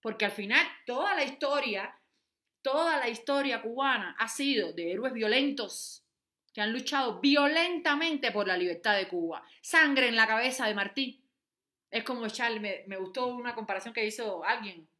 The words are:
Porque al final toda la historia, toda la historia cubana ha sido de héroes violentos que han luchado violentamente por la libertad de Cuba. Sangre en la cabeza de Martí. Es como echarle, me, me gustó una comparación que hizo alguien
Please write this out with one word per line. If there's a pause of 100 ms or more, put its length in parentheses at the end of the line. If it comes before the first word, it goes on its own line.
Porque
al
final (200)
toda
la
historia, (680)
toda
la
historia
cubana
ha
sido
de
héroes
violentos (520)
que
han
luchado
violentamente
por
la
libertad
de
Cuba. (140)
Sangre
en
la
cabeza
de
Martí. (680)
Es
como
echarle,
me,
me
gustó
una
comparación
que
hizo
alguien (140)